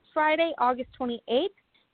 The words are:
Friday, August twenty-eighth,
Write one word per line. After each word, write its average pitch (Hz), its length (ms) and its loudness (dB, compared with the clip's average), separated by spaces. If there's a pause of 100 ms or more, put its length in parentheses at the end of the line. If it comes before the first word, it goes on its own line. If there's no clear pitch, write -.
(140)
Friday, 311 460 2
August 247 360 0
twenty-eighth, 247 600 -2 (380)